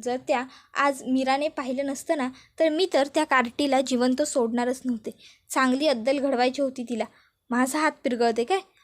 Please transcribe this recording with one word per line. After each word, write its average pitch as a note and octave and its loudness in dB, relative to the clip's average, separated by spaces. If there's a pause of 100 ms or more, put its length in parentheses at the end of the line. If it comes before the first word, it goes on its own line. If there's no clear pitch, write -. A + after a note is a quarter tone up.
जर B3 -4 (100)
त्या B3+ 0 (320)
आज C#4 0
मीराने C4 0
पाहिलं C4+ -4
नसतं C#4 -4
ना, C4 -2 (300)
तर D#4+ 6
मी E4 2
तर C#4 4
त्या D#4 0
कार्टीला C4 2
जिवंत B3+ 0
सोडणारच B3 -2
नव्हते. A#3 -4 (380)
चांगली C4+ 2
अद्दल C4+ 0
घडवायची C4 0
होती C4 -4
तिला. A3 -2 (440)
माझा B3+ 0
हात D#4 2 (120)
पिरगळते A#3 0
काय? F#4+ 0 (240)